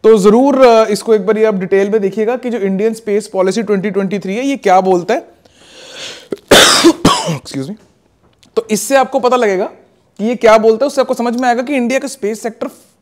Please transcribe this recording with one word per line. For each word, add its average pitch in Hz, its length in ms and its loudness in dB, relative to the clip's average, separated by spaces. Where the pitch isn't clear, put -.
तो 220 140 6
जरूर, 254 480 4
अ, 226 240 6
इसको 214 260 0
एक 196 100 -2
बार 214 200 0
आप 214 100 0
डिटेल 196 340 0
में 214 120 0
देखिएगा 208 340 -2
कि 247 140 -8
जो 226 80 -4
इंडियन 196 360 -2
स्पेस 208 340 -4
पॉलिसी 190 360 -2
ट्वेंटी 202 280 -2
ट्वेंटी 196 280 -4
थ्री 190 160 -8
है 254 100 -6
ये 277 120 -2
क्या 190 240 2
बोलता 185 320 0
है। 330 120 -4
<coughs> 143 80 -6
Excuse 135 280 -10
me। 208 80 -12
तो - 160 -4
इससे 214 240 -2
आपको 262 240 0
पता 247 160 0
लगेगा 208 300 0
कि 196 60 -4
ये 240 100 -2
क्या 220 220 6
बोलता 220 280 2
है, - 20 -2
उससे 269 140 -2
आपको 254 120 -2
समझ 233 280 -4
में 254 80 0
आएगा 240 120 -2
कि 277 140 -4
इंडिया 247 240 -2
का 277 80 -8
स्पेस 214 340 -8
सेक्टर 233 280 -8